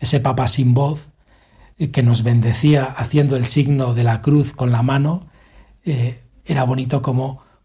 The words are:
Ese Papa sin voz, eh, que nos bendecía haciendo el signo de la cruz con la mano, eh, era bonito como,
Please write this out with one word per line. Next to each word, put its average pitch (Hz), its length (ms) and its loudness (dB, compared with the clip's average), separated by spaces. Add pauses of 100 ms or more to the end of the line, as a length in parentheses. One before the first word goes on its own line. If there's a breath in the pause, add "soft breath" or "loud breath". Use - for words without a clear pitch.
Ese 139 180 0
Papa 123 300 -2
sin 123 260 2
voz, 143 360 -2 (680 soft breath)
eh, 147 140 -4
que 135 100 0
nos 120 220 2
bendecía 120 640 2
haciendo 143 500 -2
el 123 100 -2
signo 135 480 0
de 120 80 0
la 117 180 2
cruz 147 320 2
con 123 200 -2
la 117 100 0
mano, 139 460 0 (560 soft breath)
eh, 120 400 -4 (200)
era 135 200 -2
bonito 127 380 -2
como, 131 420 -4 (200 loud breath)